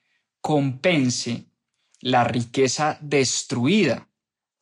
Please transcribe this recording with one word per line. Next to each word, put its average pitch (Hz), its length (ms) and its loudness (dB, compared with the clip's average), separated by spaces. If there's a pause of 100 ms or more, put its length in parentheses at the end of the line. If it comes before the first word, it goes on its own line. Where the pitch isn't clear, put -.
(420)
compense 135 1040 0 (540)
la 123 240 2
riqueza 123 760 -2
destruida 139 1040 0 (540)